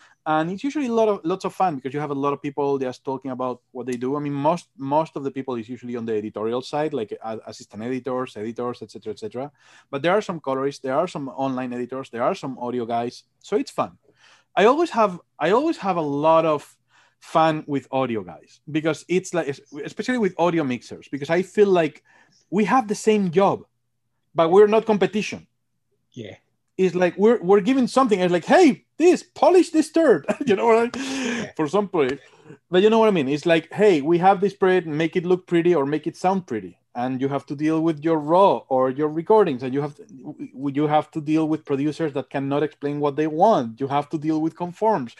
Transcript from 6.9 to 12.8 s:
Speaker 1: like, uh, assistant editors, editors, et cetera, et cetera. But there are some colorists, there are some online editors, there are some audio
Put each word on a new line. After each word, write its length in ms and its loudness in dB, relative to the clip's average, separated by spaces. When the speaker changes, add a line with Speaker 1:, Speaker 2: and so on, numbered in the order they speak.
Speaker 1:
like, 280 -8
uh, 240 -10
assistant 380 -16
editors, 540 -6
editors, 440 -8
et 100 -14
cetera, 200 -12
et 80 -14
cetera. 320 -10
But 100 -8
there 120 2
are 80 2
some 180 -8
colorists, 420 -4
there 140 -4
are 140 0
some 180 -10
online 460 -6
editors, 360 -10
there 140 -6
are 120 0
some 220 -10
audio 280 -6